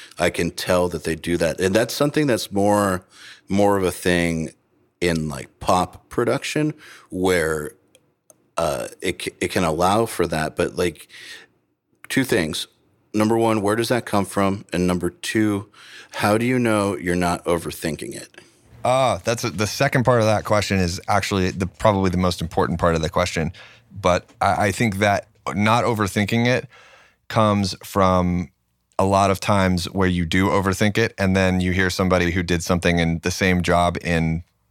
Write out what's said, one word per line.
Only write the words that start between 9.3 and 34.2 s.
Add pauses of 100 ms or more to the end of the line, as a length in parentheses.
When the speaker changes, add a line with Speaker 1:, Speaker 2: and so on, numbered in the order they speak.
Speaker 1:
it
can
allow
for
that.
But,
like, (960)
two
things. (460)
Number
one,
where
does
that
come
from?
And
number
two, (440)
how
do
you
know
you're
not
overthinking
it? (420)
Speaker 2:
Uh,
that's
a,
the
second
part
of
that
question
is
actually
the,
probably
the
most
important
part
of
the
question. (380)
But (140)
I,
I
think
that (260)
not
overthinking
it (600)
comes
from (480)
a
lot
of
times
where
you
do
overthink
it,
and
then
you
hear
somebody
who
did
something
in
the
same
job
in (280)